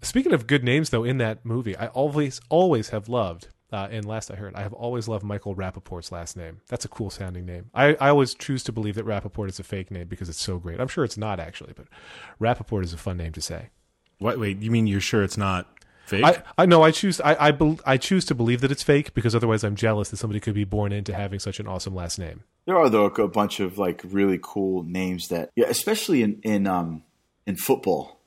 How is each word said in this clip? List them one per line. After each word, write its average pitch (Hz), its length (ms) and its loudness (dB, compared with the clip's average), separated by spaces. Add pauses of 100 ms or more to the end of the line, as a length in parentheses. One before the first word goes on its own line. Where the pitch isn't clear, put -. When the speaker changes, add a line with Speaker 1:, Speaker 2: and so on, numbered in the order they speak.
Speaker 1:
Speaking 262 320 2
of 120 120 0
good 139 180 4
names, 143 260 2
though, 113 140 2
in 127 140 0
that 110 280 -2
movie, 113 300 -4
I 110 100 -6
always, 143 640 -2
always 156 400 2
have 107 180 -6
loved, 98 400 -4 (240)
uh, 101 180 -6
in 110 160 -8
Last 110 240 -8
I - 40 -12
Heard, 98 200 -12
I 98 80 -10
have 101 120 -8
always 120 340 -6
loved 104 160 -4
Michael 101 300 -6
Rappaport's 92 580 -10
last 85 240 -12
name. 85 320 -14
That's - 160 -8
a - 40 -10
cool 107 200 -8
sounding 90 380 -10
name. 90 260 -12
I, 143 220 4
I 139 160 4
always 143 240 4
choose - 300 -6
to 123 80 -6
believe 104 240 -4
that 107 100 -6
Rappaport 101 420 -6
is 92 100 -10
a 95 60 -12
fake 95 260 -10
name 87 180 -10
because 90 200 -10
it's 82 140 -10
so 92 160 -4
great. 87 200 -8
I'm 127 100 -2
sure 151 160 -2
it's 117 120 -6
not, 104 240 -6
actually, - 340 -14
but - 120 -20 (520)
Rappaport 110 460 0
is 87 80 -8
a 82 60 -10
fun 92 180 -6
name 82 160 -8
to - 80 -10
say. - 300 -10 (480)
Speaker 2:
What? 117 200 -2
Wait, 101 200 -2
you 110 120 -4
mean 113 160 4
you're 98 140 2
sure 104 220 2
it's 95 160 -2
not 95 280 -2 (380)
fake? 101 200 0
Speaker 1:
I, 170 180 6 (160)
I, 175 80 8
no, 170 160 10
I 160 80 10
choose, 180 320 0
I, 151 140 6 (120)
I - 40 8
bel-, 151 340 2
I 135 100 4
choose 180 300 2
to 151 80 0
believe 120 260 2
that 135 100 2
it's 143 120 -4
fake 147 320 2
because 113 200 0
otherwise 113 300 2
I'm 104 120 0
jealous 107 340 0
that 104 80 -10
somebody 107 220 -4
could 110 140 -2
be 104 100 0
born 101 280 -2
into 101 220 -6
having 101 240 -6
such 98 200 -8
an 104 80 -10
awesome 95 280 -8
last 87 240 -6
name. 82 240 -10 (240)
Speaker 3:
There 180 100 2
are, 160 120 8
though, 107 180 6
a 101 220 2
bunch 101 320 0
of, 95 180 -4
like, 90 260 0
really 95 380 2
cool 95 400 -2
names 90 460 -4
that, 85 260 -4
yeah, 117 140 4
especially 202 560 0
in, 104 180 -2
in, 101 240 0
um, 85 380 -2 (420)
in 101 80 -2
football - 720 -2